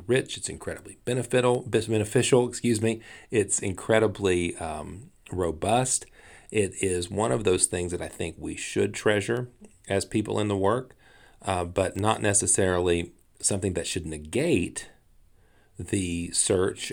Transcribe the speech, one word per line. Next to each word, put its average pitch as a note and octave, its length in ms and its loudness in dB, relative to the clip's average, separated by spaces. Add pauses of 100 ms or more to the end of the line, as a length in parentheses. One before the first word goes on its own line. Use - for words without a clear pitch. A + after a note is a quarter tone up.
rich. C3 280 0
It's - 120 -8
incredibly - 560 -12
beneficial, B2 640 2
beneficial, A2+ 800 2
excuse A#2+ 340 0
me. A2+ 180 0 (300)
It's G#2 300 2
incredibly, G2 960 2
um, D#2+ 560 -10 (180)
robust. F2+ 760 0 (440)
It G2 320 0
is F2+ 280 -2
one G#2+ 220 0
of A#2 120 -2
those F2+ 220 4
things F2 260 -2
that E2+ 100 -4
I D#2 60 -8
think - 280 -6
we - 200 -8
should G2+ 380 -2
treasure A2+ 540 0 (400)
as G2 160 0
people G#2 340 -2
in G#2 100 0
the G2+ 80 2
work, A2 380 0 (480)
uh, F2+ 220 0
but F2+ 320 0
not G#2+ 260 0
necessarily F2+ 920 2 (280)
something G2 340 -2
that E2+ 120 -2
should D#2+ 200 -4
negate E2+ 800 -2 (920)
the F2 520 -4
search - 640 0